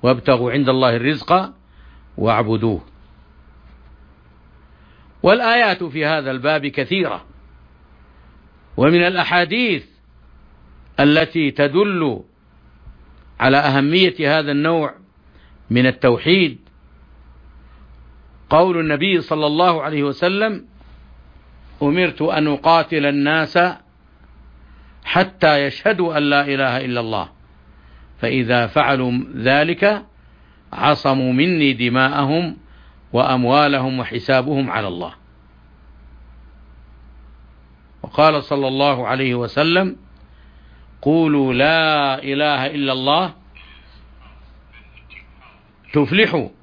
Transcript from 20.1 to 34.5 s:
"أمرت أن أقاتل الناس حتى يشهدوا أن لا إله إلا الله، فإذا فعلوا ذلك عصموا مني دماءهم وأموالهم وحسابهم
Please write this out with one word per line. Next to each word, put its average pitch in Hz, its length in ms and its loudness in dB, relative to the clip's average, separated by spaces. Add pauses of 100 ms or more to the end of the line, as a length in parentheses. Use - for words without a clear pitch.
"أمرت 151 400 0
أن 151 260 0
أقاتل 156 580 0
الناس 147 520 0 (1500)
حتى 160 640 2
يشهدوا 170 520 -2
أن 147 40 0
لا 143 180 2
إله 135 440 -2
إلا 123 160 -4
الله، 110 280 -6 (920)
فإذا 120 480 0
فعلوا 127 460 0 (240)
ذلك 165 680 0 (680)
عصموا 135 600 0
مني 147 400 2
دماءهم 135 840 0 (560)
وأموالهم 131 840 2
وحسابهم 131 720 -2